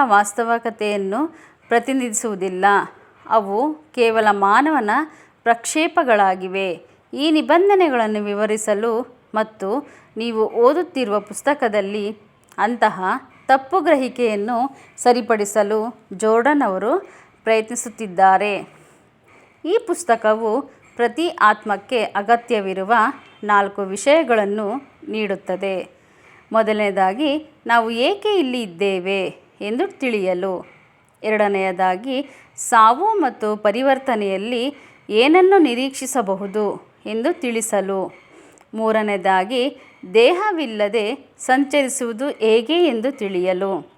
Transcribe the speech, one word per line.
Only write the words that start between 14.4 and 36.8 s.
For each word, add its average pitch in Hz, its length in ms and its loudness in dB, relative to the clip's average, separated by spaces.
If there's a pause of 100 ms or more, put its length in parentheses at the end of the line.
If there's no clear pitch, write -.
ಸರಿಪಡಿಸಲು 220 1040 0 (120)
ಜೋರ್ಡನ್ 233 500 2
ಅವರು 214 380 0 (420)
ಪ್ರಯತ್ನಿಸುತ್ತಿದ್ದಾರೆ. 208 1300 0 (960)
ಈ 359 220 0
ಪುಸ್ತಕವು 226 760 0 (340)
ಪ್ರತಿ 240 320 -2
ಆತ್ಮಕ್ಕೆ 214 760 0
ಅಗತ್ಯವಿರುವ 202 880 -2 (520)
ನಾಲ್ಕು 202 380 0
ವಿಷಯಗಳನ್ನು 220 1080 0 (180)
ನೀಡುತ್ತದೆ. 196 800 -6 (640)
ಮೊದಲನೇದಾಗಿ, 214 920 0 (200)
ನಾವು 226 240 2
ಏಕೆ 381 480 0
ಇಲ್ಲಿ 254 240 -2
ಇದ್ದೇವೆ 185 720 -4 (260)
ಎಂದು 233 260 -4
ತಿಳಿಯಲು. 190 800 -4 (560)
ಎರಡನೆಯದಾಗಿ, 202 1080 -2 (280)
ಸಾವು 240 500 4
ಮತ್ತು 262 500 -2
ಪರಿವರ್ತನೆಯಲ್ಲಿ 233 1160 -2 (360)
ಏನನ್ನು 339 480 6
ನಿರೀಕ್ಷಿಸಬಹುದು 233 1300 -2 (160)